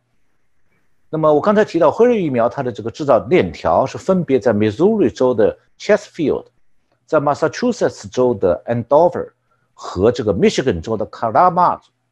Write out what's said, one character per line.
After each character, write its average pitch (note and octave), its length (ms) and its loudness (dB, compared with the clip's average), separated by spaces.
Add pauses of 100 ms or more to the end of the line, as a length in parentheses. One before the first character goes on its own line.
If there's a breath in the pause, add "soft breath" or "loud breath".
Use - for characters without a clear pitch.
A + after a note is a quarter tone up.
(1080)
那 D#3 100 -6
么 D#3 160 4
我 D3 60 4
刚 G3 120 0
才 G#3 120 4
提 - 160 -6
到 D#3 100 4
辉 A3 160 2
瑞 A#3 160 2
疫 D#3 80 -2
苗， A#2+ 180 0
它 C#3 140 -6
的 B2 80 -4
这 G#2+ 140 -12
个 A2+ 40 -4
制 D3+ 160 -10
造 C3 220 4
链 B2 240 2
条 E2+ 340 0
是 C3 140 -8
分 F#3 240 0
别 C3+ 160 0
在 A#2 140 0
Missouri A#2 580 2
州 B2+ 240 0
的 G#2 240 0 (180)
Chesterfield， - 680 -2 (580)
在 - 140 0
Massachusetts D3 920 -4
州 B2 260 0
的 F#2+ 320 -2
Andover B2 640 0 (420)
和 G2+ 380 0
这 B2 100 -4
个 G#2 100 0
Michigan C3 480 0
州 A2 160 -6
的 G#2 120 -4
Kalamazoo。 D#3+ 720 0 (320)